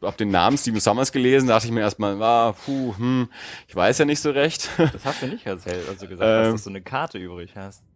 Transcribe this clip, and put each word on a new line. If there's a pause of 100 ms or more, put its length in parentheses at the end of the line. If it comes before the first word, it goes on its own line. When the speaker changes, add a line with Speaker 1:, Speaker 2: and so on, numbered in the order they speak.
Speaker 1:
hab
den
Namen
Steven
Summers
gelesen,
dachte
ich
mir
erstmal,
ah, (120)
puh,
hm, (380)
ich
weiß
ja
nicht
so
recht.
<laughs>
Speaker 2:
Das
hast
du
nicht
erzählt,
als
du
gesagt
hast,
Speaker 1:
Ähm.
Speaker 2:
dass
du
eine
Karte
übrig
hast. (120)